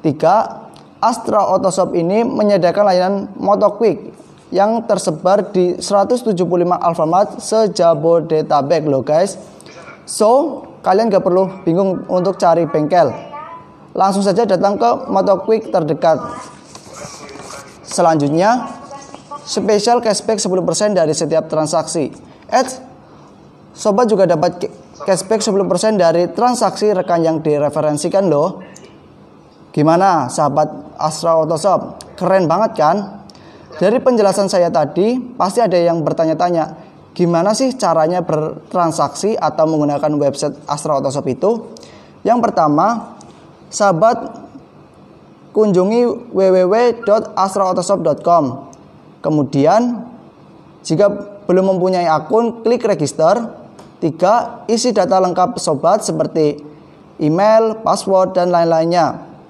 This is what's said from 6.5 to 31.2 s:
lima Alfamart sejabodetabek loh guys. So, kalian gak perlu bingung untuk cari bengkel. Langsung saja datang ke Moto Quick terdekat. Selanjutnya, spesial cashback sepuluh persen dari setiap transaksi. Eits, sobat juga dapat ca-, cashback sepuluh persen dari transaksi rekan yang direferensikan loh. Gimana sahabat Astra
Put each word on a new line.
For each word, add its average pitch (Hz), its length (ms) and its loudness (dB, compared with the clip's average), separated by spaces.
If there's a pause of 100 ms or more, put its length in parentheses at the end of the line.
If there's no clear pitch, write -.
lima 180 160 0
Alfamart 170 560 0
sejabodetabek 160 1500 0
loh 135 160 0
guys. 165 320 0 (720)
So, 262 560 0 (180)
kalian 196 320 2
gak 185 80 2
perlu 185 400 0
bingung 185 480 0
untuk 180 320 0
cari 170 240 4
bengkel. 151 480 2 (800)
Langsung 190 320 0
saja 202 160 2
datang 202 400 2
ke - 320 0
Moto 190 320 2
Quick 220 240 0
terdekat. 160 480 0 (1700)
Selanjutnya, 165 800 2 (800)
spesial 220 560 0
cashback 220 400 -2
sepuluh 180 240 -2
persen 190 240 0
dari 160 240 0
setiap 160 320 -2
transaksi. 156 800 -4 (220)
Eits, - 320 -2 (960)
sobat 220 320 2
juga 196 160 4
dapat 170 320 0
ca-, - 160 -8 (320)
cashback 202 400 0
sepuluh 196 240 0
persen 196 320 0
dari 170 320 2
transaksi 208 640 0
rekan 170 240 0
yang 160 240 0
direferensikan 151 880 0
loh. 151 320 0 (1040)
Gimana 160 640 2
sahabat 151 640 -2
Astra 160 400 -2